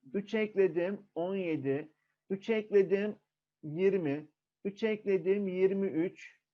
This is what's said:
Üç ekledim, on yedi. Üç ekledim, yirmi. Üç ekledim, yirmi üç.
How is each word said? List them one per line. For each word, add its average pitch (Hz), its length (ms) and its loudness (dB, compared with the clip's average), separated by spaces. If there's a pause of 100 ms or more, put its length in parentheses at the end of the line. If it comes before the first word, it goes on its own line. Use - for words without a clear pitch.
(140)
Üç 202 200 -4
ekledim, 196 800 0
on 175 200 -4
yedi. 151 580 -2 (380)
Üç 196 200 -6
ekledim, 208 680 2 (460)
yirmi. 156 640 0 (360)
Üç 196 180 -6
ekledim, 202 680 0
yirmi 190 380 2
üç. 160 540 -4 (140)